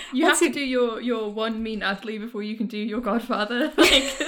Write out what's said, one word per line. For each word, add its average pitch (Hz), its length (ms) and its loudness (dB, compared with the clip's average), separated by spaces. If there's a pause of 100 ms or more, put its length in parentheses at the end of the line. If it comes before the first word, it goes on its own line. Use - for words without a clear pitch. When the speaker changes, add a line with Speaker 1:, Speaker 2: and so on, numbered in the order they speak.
(120)
Speaker 1:
you 262 120 2
Speaker 2:
What's 320 160 6
Speaker 1:
have 320 120 4
to 285 80 -4
Speaker 2:
he 277 60 -2
Speaker 1:
do 254 40 -2
your, 240 300 0
your 226 320 -2
one 220 300 -2
me 220 120 -4
Natalie 202 440 -4
before 208 260 -8
you 214 120 -6
can 220 120 -2
do 214 100 -6
your 214 220 -2
Godfather. 233 760 -2
<laughs> - 20 -2
Like, 277 440 4
Speaker 2:
<laughs> - 80 -